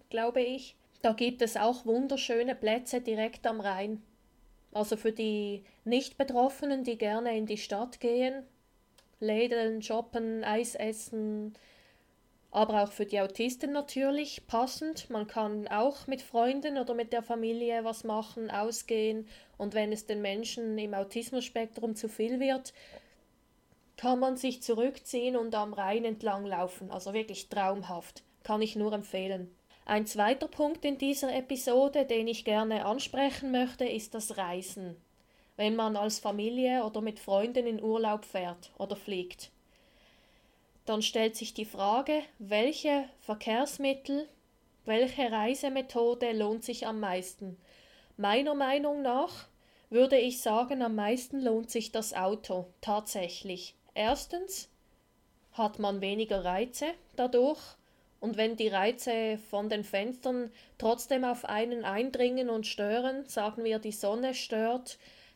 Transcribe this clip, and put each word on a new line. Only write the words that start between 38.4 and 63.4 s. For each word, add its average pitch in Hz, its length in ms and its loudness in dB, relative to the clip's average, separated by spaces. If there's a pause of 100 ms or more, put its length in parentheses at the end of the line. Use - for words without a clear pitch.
oder 202 180 -4
fliegt, 180 560 -8 (1300)
dann 220 160 0
stellt 220 340 2
sich - 180 -8
die 214 120 -6
Frage, 240 560 2 (180)
welche 269 640 2 (160)
Verkehrsmittel, 269 1080 -2 (580)
welche 247 440 2
Reisemethode 247 1000 0
lohnt 220 320 0
sich 233 240 -6
am 220 140 -4
meisten? 185 560 -4 (580)
Meiner 247 400 2
Meinung 285 460 2
nach 269 480 -2 (400)
würde 262 280 8
ich 247 240 2
sagen, 247 400 2
am 226 140 0
meisten 247 460 -2
lohnt 226 280 2
sich 220 220 -4
das 220 220 -4
Auto, 185 540 -2 (120)
tatsächlich. 190 960 -4 (180)
Erstens 294 760 -2 (840)
hat 226 260 -2
man 202 220 0
weniger 196 460 0
Reize 220 400 -2 (320)
dadurch 247 420 4 (640)
und 214 160 -2
wenn 220 180 2
die 220 140 2
Reize 220 680 0 (120)
von 208 200 0
den 208 140 0
Fenstern 247 680 -2 (260)
trotzdem 247 480 2
auf 247 180 -2
einen 233 400 -2
eindringen 247 680 2
und 220 160 -2
stören, 247 640 0
sagen 214 360 -2